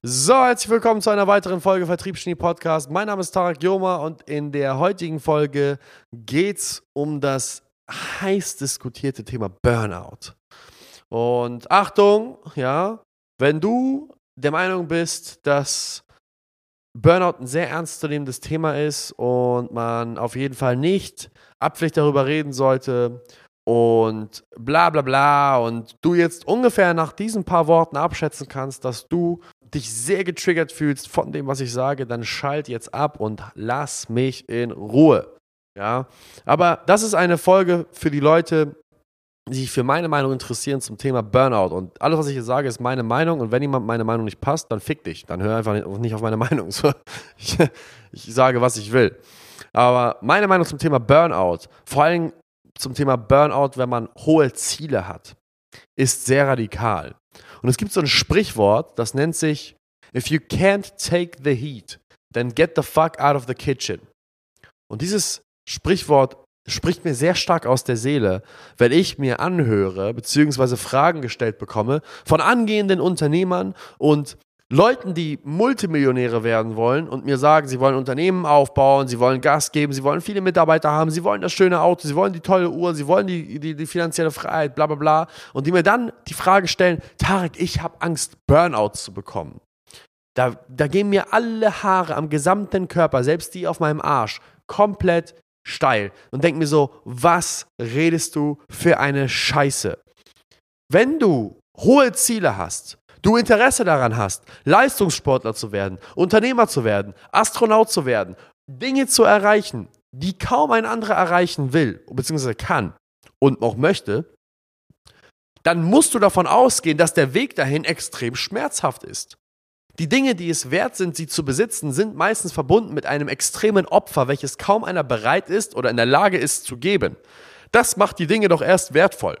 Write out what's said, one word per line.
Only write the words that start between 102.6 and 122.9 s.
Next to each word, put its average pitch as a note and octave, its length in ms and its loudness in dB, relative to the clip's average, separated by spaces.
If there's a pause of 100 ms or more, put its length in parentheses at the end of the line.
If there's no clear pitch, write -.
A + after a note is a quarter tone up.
du G#3+ 120 6
Interesse A#3 480 4
daran C3 320 2
hast, G2+ 280 -4 (200)
Leistungssportler D3+ 880 2
zu G#2 200 -10
werden, G2 240 -4 (180)
Unternehmer G#3+ 520 4
zu B2 180 -2
werden, G2+ 280 0 (180)
Astronaut A3 600 2
zu D#3 140 -2
werden, G2+ 320 -2 (340)
Dinge C4 360 -2
zu A#3 160 4
erreichen, G#3 640 4 (260)
die F3 220 -6
kaum C#4 340 0
ein A3+ 140 2
anderer A3 300 -2
erreichen E3+ 580 0
will, B2+ 360 0
beziehungsweise C3 460 -4
kann A#2 380 -2 (500)
und C3+ 200 4
auch A2 120 0
möchte, C#3+ 560 -2 (1300)
dann E3+ 200 2
musst B3 300 4
du A#3 60 0
davon F#3+ 280 4
ausgehen, E3 500 2
dass E3 180 2
der C3+ 180 2
Weg B3 220 -2
dahin C#3+ 280 0
extrem - 520 -6
schmerzhaft G#3 680 -6
ist. - 320 -14 (640)
Die D#3+ 80 -4
Dinge, C4 280 2
die E3+ 140 -6
es C3+ 220 -4
wert G3 240 -2
sind, F3 220 -4
sie D#3+ 100 -8
zu - 160 -4
besitzen, D3 480 -2
sind G3 240 -2
meistens F#3 380 -2
verbunden E3 400 0